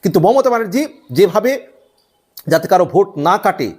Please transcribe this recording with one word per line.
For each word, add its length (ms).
কিন্তু 180
মমতা 300
ব্যানার্জি 360
যেভাবে 560
যাতে 220
কারো 160
ভোট 240
না 200
কাটে 300